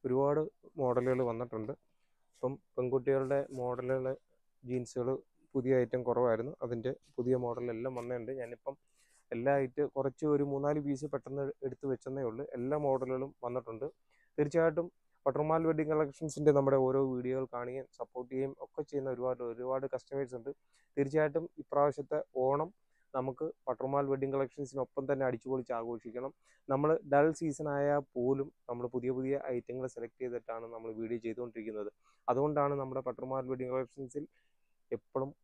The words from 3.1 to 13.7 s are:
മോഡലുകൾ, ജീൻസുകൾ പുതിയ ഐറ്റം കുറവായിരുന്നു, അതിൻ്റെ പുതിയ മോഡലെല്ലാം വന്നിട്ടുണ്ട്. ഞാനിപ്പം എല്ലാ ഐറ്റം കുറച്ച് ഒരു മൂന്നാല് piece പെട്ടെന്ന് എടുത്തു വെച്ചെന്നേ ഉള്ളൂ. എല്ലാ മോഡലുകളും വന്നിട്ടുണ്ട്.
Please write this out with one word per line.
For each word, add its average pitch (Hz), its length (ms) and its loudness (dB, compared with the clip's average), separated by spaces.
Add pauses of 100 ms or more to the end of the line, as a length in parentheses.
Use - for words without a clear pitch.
മോഡലുകൾ, 123 460 -2 (640)
ജീൻസുകൾ 123 400 -2 (460)
പുതിയ 127 280 4
ഐറ്റം 127 240 0
കുറവായിരുന്നു, 117 460 2 (120)
അതിൻ്റെ 120 280 -4 (240)
പുതിയ 123 260 4
മോഡലെല്ലാം 120 560 -4
വന്നിട്ടുണ്ട്. 120 420 -6
ഞാനിപ്പം 120 340 -10 (600)
എല്ലാ 123 160 2 (140)
ഐറ്റം 135 320 -2
കുറച്ച് 139 280 -2 (100)
ഒരു 143 180 4
മൂന്നാല് 143 340 0
piece 143 260 -2
പെട്ടെന്ന് 139 300 -4 (240)
എടുത്തു 127 240 -8
വെച്ചെന്നേ 135 400 -4
ഉള്ളൂ. 131 140 -8 (120)
എല്ലാ 135 300 0
മോഡലുകളും 131 440 0 (140)
വന്നിട്ടുണ്ട്. 120 420 -6 (500)